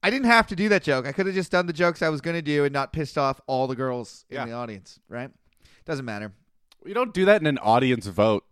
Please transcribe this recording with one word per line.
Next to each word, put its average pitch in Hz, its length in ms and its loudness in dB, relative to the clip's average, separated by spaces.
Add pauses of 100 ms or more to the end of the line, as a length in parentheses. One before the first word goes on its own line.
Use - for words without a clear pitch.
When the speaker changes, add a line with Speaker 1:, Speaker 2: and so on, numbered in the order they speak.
Speaker 1:
I 190 80 0
didn't 262 160 -2
have 233 220 6
to 196 80 -8
do 202 140 0
that 196 120 4
joke. 131 240 0
I 139 60 -8
could 185 140 -2
have 190 80 -6
just 185 180 -4
done 180 140 2
the 170 60 -6
jokes 170 300 0
I 160 60 0
was 156 120 -4
gonna 170 220 -6
do 147 220 0
and 139 80 0
not 139 200 -6
pissed 156 240 -8
off 135 300 -2
all 131 220 -2
the 127 80 -6
girls 123 540 -8
in 131 60 -12
Speaker 2:
Yeah. 139 100 -6
Speaker 1:
the 113 60 -12
audience, 117 460 -14 (100)
right? 120 220 -12 (540)
Doesn't 139 200 -6
matter. 104 280 -10 (520)
Speaker 2:
You 190 100 -14
don't 240 200 -2
do 185 120 2
that 208 140 8
in 156 60 0
an 143 120 2
audience 117 480 2
vote 104 460 2